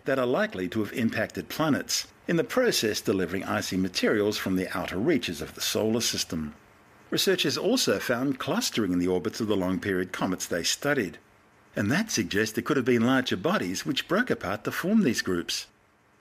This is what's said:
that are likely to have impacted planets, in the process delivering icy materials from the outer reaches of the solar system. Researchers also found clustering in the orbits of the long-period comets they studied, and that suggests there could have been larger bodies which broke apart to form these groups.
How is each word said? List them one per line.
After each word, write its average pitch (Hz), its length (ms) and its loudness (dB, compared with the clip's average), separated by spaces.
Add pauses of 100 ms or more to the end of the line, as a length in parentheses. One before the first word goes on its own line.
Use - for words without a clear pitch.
that 135 120 2
are 127 80 2
likely 135 440 0
to 110 100 -2
have 101 140 -2
impacted 110 560 -2
planets, - 580 0 (200)
in 180 80 2
the 165 80 4
process 160 560 2
delivering 95 440 0
icy 101 340 -2
materials 104 600 2
from 95 160 0
the 92 200 -2
outer 90 220 -4
reaches 104 420 0
of 76 140 -10
the - 80 -10
solar 110 400 0
system. 80 540 -4 (560)
Researchers 160 480 0
also 170 400 2
found 127 400 0
clustering 135 520 0
in 90 60 2
the 87 100 2
orbits 90 320 0
of 113 60 0
the 104 100 2
long-period 92 560 0
comets - 360 -2
they 87 160 -2
studied, 123 560 0 (560)
and 107 160 0
that 202 180 0
suggests 107 460 0
there - 80 -2
could 147 140 2
have 120 100 2
been 120 180 4
larger 127 320 2
bodies 98 480 -2
which 151 220 -4
broke 202 240 2
apart 98 320 -4
to 135 80 -4
form 208 320 2
these 120 180 2
groups. - 460 -2 (540)